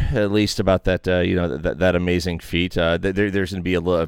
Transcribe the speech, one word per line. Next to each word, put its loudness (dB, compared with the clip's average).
at 0
least 0
about 2
that, 0
uh, 2
you 0
know, 0
th-, -6
th-, -2
that 2
amazing 0
feat. -2
Uh, 2
th-, -2
there, 0
there's -2
gonna -6
be 0
a 2
li-, 0